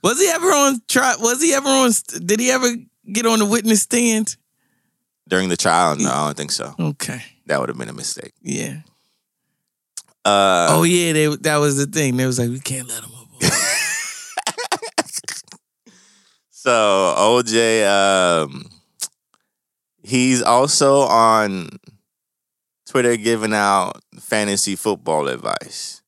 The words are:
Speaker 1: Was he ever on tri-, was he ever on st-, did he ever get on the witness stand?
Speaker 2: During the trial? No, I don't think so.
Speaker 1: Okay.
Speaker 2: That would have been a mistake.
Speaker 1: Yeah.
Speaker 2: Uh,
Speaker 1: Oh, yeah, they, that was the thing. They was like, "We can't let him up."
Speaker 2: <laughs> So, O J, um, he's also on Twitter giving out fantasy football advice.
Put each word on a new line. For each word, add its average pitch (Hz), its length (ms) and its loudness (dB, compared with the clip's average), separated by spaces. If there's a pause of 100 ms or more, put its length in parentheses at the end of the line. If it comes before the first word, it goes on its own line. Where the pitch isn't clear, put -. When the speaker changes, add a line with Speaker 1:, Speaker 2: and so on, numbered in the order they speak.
Speaker 1:
Was 240 180 0
he 392 100 4
ever 339 180 0
on 277 400 2
tri-, 254 320 0
was 240 220 0
he 320 120 2
ever 277 160 0
on 262 220 4
st-, - 340 -6
did 208 140 0
he 247 100 0
ever 254 200 0 (440)
get 226 140 -2
on 226 100 2
the 214 80 2
witness 220 380 2
stand? 226 520 0 (920)
Speaker 2:
During 92 220 0
the 87 80 0
trial? 85 400 2
No, - 120 -2
I 71 160 -2
don't 73 120 -6
think 73 140 -8
so. - 280 -8
Speaker 1:
Okay. - 420 -6 (240)
Speaker 2:
That 71 140 -2
would 62 100 0
have - 80 -4
been 58 120 -12
a - 40 -16
mistake. - 480 -12
Speaker 1:
Yeah. - 360 -8 (1500)
Speaker 2:
Uh, 98 480 4
Speaker 1:
Oh, - 100 4
yeah, 170 320 2
they, 151 140 2 (140)
that 151 160 0
was 147 200 0
the 143 80 0
thing. 131 320 -2
They 131 80 0
was 123 140 -2
like, 120 100 -2
"We 127 100 -8
can't 131 280 -8
let - 160 -12
him - 100 -20
up." - 140 -20 (140)
Speaker 2:
<laughs> - 1400 -4 (1700)
So, 104 640 2
O 117 280 4
J, 113 420 2
um, 92 800 2 (1400)
he's 127 400 2
also 139 600 4
on 107 680 2 (1160)
Twitter 120 300 2
giving 110 360 0
out 98 480 0 (180)
fantasy 101 560 -2
football 80 520 -2
advice. - 800 -8